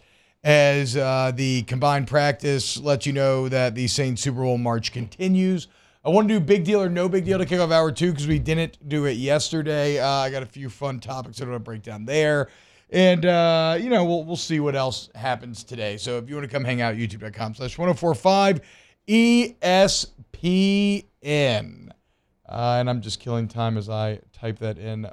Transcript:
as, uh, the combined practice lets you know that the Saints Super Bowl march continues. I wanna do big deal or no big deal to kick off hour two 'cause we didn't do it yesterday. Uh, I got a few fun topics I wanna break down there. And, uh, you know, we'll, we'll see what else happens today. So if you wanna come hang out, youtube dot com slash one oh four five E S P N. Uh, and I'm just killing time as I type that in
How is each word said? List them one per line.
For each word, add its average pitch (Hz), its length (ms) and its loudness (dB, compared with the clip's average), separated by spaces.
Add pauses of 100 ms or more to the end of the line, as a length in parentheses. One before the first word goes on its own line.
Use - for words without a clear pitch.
(440)
as, 143 540 4
uh, 131 380 0
the 131 280 0
combined 139 440 0
practice 143 680 0
lets 139 280 -2
you 139 80 -2
know 135 340 0
that 127 280 0
the 123 120 -2
Saints 127 340 -2
Super 127 200 -2
Bowl 127 160 0
march 117 340 -2
continues. 185 760 0 (360)
I 143 60 -2
wanna 202 200 4
do 214 100 2
big 175 240 4
deal 202 180 2
or 185 80 0
no 175 180 0
big 185 180 0
deal 190 120 2
to 185 80 0
kick 175 140 -2
off 170 120 2
hour 160 200 4
two 165 200 0
'cause 143 140 -4
we 151 140 2
didn't 160 500 -4
do 147 160 0
it 135 80 0
yesterday. 147 840 0
Uh, 127 80 0
I 135 240 0
got 135 100 -6
a 131 60 -10
few 139 220 -14
fun 135 300 -8
topics 127 420 -12
I 139 40 -8
wanna 123 140 -6
break 110 240 -12
down 107 220 -12
there. 147 420 2 (460)
And, 180 320 4
uh, 165 540 4
you 233 100 -4
know, 220 140 4
we'll, 170 220 0
we'll 170 100 -8
see 160 240 -2
what 147 160 0
else 131 400 -4
happens 123 480 -6
today. 107 320 -6
So 120 220 -6
if 117 100 -8
you 143 80 -12
wanna 143 140 -8
come 135 160 -4
hang 123 160 -2
out, 113 140 -2
youtube 113 260 -6
dot 107 100 -12
com 110 240 -8
slash 127 220 -10
one 170 100 -2
oh 180 60 2
four 165 220 0
five 190 440 2 (480)
E 233 540 4
S 185 460 2 (260)
P 196 720 2 (180)
N. 113 720 -2 (560)
Uh, 120 300 0
and 123 100 0
I'm 123 100 -2
just 107 220 -10
killing 117 260 -4
time 113 300 -4
as 104 120 -6
I 107 300 -4 (140)
type 110 260 -10
that 110 180 -6
in 107 360 -10